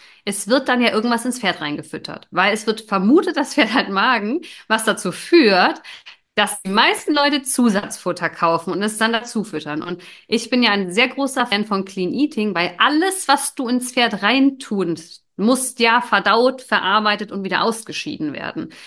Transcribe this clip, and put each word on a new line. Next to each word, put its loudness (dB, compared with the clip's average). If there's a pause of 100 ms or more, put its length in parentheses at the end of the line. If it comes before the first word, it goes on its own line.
(240)
es -6
wird 2
dann 2
ja 2
irgendwas 0
ins -4
Pferd -2
reingefüttert, -10
weil 0
es -8
wird -2
vermutet, 2
das -4
Pferd 2
hat 0
Magen, 0 (260)
was 0
dazu -2
führt, 4 (540)
dass 0
die -6
meisten 2
Leute 2
Zusatzfutter 0
kaufen 0
und -2
es -2
dann 0
dazu -4
füttern. -8
Und -8 (240)
ich -2
bin 2
ja 4
ein -2
sehr 2
großer -2
Fan -2
von -2
Clean -4
Eating, -2
weil -2
alles, 2
was 0
du -4
ins -2
Pferd 0
reintun 0 (400)
musst, 0
ja 4
verdaut, 2
verarbeitet 0
und -6
wieder 0
ausgeschieden -6
werden. -10 (160)